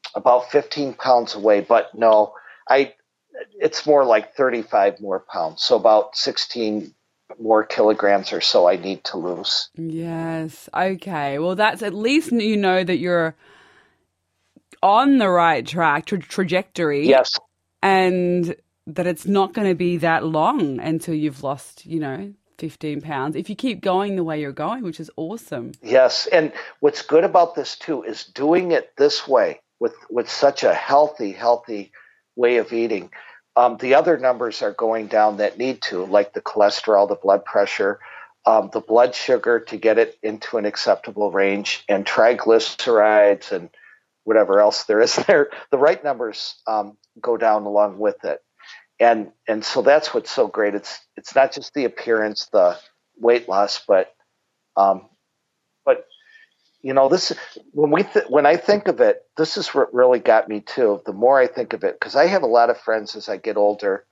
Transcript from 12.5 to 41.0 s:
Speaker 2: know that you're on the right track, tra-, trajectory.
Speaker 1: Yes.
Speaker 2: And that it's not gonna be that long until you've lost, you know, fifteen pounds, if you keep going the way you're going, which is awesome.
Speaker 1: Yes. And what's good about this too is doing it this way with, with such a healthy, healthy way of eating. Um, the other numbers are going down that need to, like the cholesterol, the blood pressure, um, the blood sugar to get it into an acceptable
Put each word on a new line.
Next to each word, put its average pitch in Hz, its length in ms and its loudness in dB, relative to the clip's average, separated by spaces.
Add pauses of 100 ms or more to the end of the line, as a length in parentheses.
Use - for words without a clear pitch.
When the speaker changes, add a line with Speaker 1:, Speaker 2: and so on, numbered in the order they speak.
Speaker 2:
know 190 260 0
that 175 140 -2
you're 165 380 -2 (1500)
on 247 360 4
the 208 120 2
right 165 360 2
track, 160 400 -2
tra-, 196 140 -4
trajectory. 165 880 -4
Speaker 1:
Yes. 135 300 4 (440)
Speaker 2:
And 180 760 0 (320)
that 175 200 -4
it's 175 180 -6
not 196 280 0
gonna 190 220 0
be 175 220 -2
that 165 280 0
long 160 540 -2
until 160 340 -6
you've 151 300 -6
lost, - 420 -10
you 160 140 -8
know, 156 340 -10 (240)
fifteen 147 440 -10
pounds, 151 340 -6
if 175 140 -8
you 208 60 -8
keep 220 260 -6
going 196 340 -2
the 180 80 -4
way 156 180 -6
you're 139 100 -8
going, 196 320 -8
which 170 160 -10
is 160 160 -16
awesome. 160 640 -12
Speaker 1:
Yes. 127 460 2
And 156 240 2 (280)
what's 147 220 0
good 156 220 4
about 175 320 2
this 139 220 -8
too 147 260 -8
is 104 220 -12
doing 170 460 0
it 135 260 -2
this 147 300 0
way 104 340 2 (180)
with, 117 160 -4 (140)
with 117 200 -4
such 143 340 0
a 98 100 4
healthy, 139 580 0
healthy 117 600 -4 (440)
way 120 220 2
of 110 160 -4
eating. 110 380 -4 (440)
Um, 120 220 2
the 131 180 0
other 160 220 2
numbers 120 440 -2
are 107 100 -4
going 113 360 -4
down 107 300 2
that 104 200 -2
need 127 260 -6
to, 92 220 -6
like 101 280 2
the 101 80 -8
cholesterol, 101 640 2
the 101 80 -4
blood 98 300 0
pressure, 101 540 -2 (460)
um, 110 280 4
the 110 60 -4
blood 120 360 2
sugar 117 460 0
to 113 160 -12
get 110 200 2
it 113 260 0
into 107 340 -6
an 104 80 -4
acceptable 101 640 -2